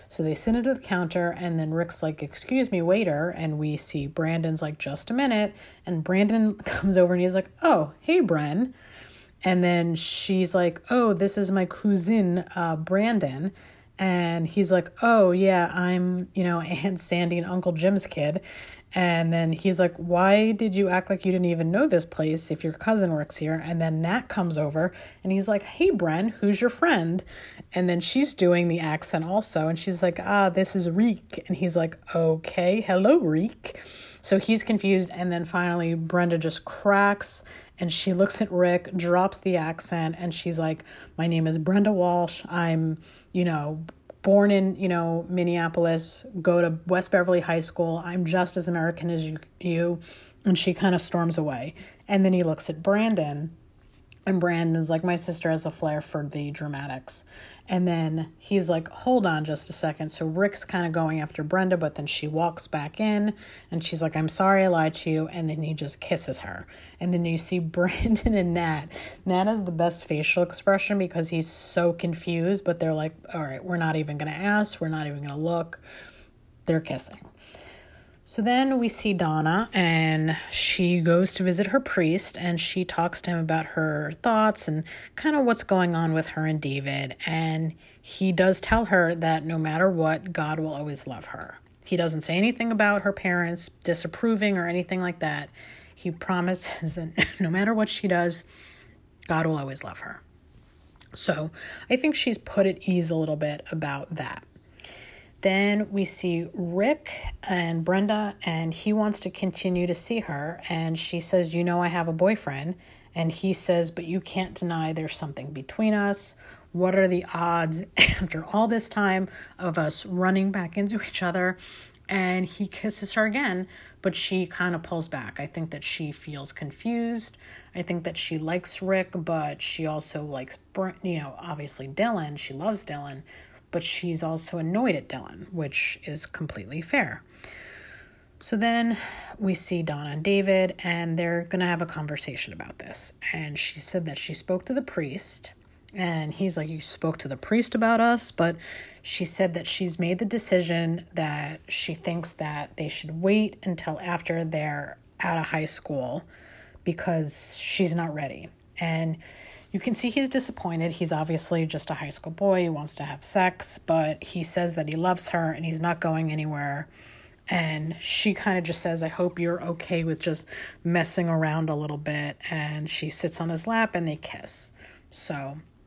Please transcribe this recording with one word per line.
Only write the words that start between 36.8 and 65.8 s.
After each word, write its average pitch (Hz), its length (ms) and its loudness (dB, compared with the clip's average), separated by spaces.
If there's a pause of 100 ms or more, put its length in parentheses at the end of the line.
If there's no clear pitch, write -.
and 170 100 -2
she 185 220 0
looks 190 280 4
at 202 100 0
Rick, 180 440 2
drops 180 440 2
the 180 180 0
accent, 165 640 -2
and 175 160 -4
she's 165 240 -4
like, 160 260 -2 (320)
"My 165 80 0
name 165 220 2
is 160 100 2
Brenda 196 340 4
Walsh. 175 560 2
I'm, 160 520 0 (320)
you 180 120 0
know, 156 400 -2 (380)
born 202 300 8
in, 190 240 4
you 190 120 -2
know, 165 400 0
Minneapolis, 170 1000 0 (160)
go 175 200 6
to 165 240 2
West 180 260 2
Beverly 180 280 6
High 170 200 0
School. 165 460 -2
I'm 175 200 -2
just 175 300 0
as 170 120 -2
American 170 420 0
as 165 140 -2
you, 156 160 -6 (200)
you." 170 400 0 (460)
And 185 120 6
she 180 180 2
kinda 180 240 4
storms 165 400 0
away. 147 340 -4 (340)
And 196 160 4
then 190 100 6
he 180 100 4
looks 160 260 -2
at 160 140 -6
Brandon, 180 680 2 (760)
and 190 140 2
Brandon's 165 500 2
like, 160 140 0
"My 175 120 2
sister 165 340 -4
has 160 160 0
a 151 60 -4
flair 151 280 -4
for 147 240 -6
the 147 280 -6
dramatics." 143 720 -8 (440)
And 180 200 2
then 160 500 0
he's 185 320 0
like, 165 200 0
"Hold 247 360 2
on 156 200 2
just 151 240 -6
a - 40 -6
second." 156 380 -4
So 160 160 -4
Rick's 196 360 0
kinda 175 260 -2
going 160 300 0
after 156 240 -6
Brenda, 185 320 2
but 160 200 -2
then 147 100 -6
she - 220 -4
walks 165 400 -2
back 151 320 -6
in, 208 340 2 (380)
and 165 120 -2
she's 160 180 -2
like, 160 140 0
"I'm 156 140 0
sorry 190 340 6
I 190 40 6
lied 160 280 4
to - 140 -4
you." 156 200 2
And 165 200 -4
then 156 140 -4
he 156 100 -2
just 151 260 -6